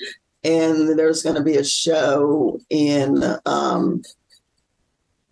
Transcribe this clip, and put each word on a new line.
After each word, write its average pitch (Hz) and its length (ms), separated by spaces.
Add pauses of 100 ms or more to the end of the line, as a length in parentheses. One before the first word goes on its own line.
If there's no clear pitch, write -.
(440)
And 160 540
there's 160 240
gonna 156 200
be 151 140
a 139 80
show 147 960 (100)
in, 143 520 (240)
um, - 560 (1300)